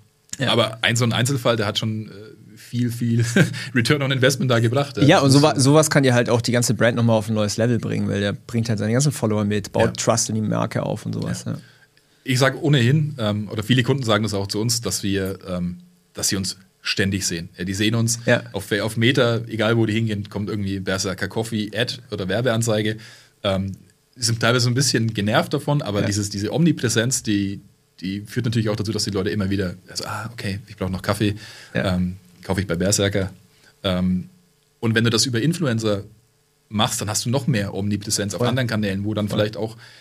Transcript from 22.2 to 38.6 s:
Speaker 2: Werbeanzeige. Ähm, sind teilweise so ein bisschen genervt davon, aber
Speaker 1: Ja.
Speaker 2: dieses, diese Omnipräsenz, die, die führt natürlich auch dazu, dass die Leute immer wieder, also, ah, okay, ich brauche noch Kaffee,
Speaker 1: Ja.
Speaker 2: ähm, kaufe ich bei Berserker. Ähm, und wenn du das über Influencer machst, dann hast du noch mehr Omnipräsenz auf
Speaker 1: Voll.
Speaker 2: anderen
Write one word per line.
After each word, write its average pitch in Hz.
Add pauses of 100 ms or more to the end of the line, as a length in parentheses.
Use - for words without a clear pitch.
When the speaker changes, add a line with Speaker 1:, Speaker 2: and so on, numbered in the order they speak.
Speaker 2:
Werbeanzeige. 110 (480)
Ähm, 98 (440)
sind 113
teilweise 117
so 127
ein 120
bisschen 117
genervt 110
davon, 147
aber 101
Speaker 1:
Ja. 101
Speaker 2:
dieses, 104
diese 104
Omnipräsenz, 127
die, 101 (400)
die 98
führt 117
natürlich 110
auch 104
dazu, 107
dass 101
die 107
Leute 98
immer 98
wieder, 95 (140)
also, -
ah, 104
okay, 98
ich -
brauche 92
noch 92
Kaffee, 101 (380)
Speaker 1:
Ja. 92
Speaker 2:
ähm, 90 (260)
kaufe 95
ich 95
bei 85
Berserker. 98 (540)
Ähm, 90 (500)
und 113
wenn 113
du 117
das 117
über 117
Influencer 113 (640)
machst, 110
dann 104
hast -
du 120
noch 127
mehr 101
Omnipräsenz 101
auf 87
Speaker 1:
Voll. 120
Speaker 2:
anderen 123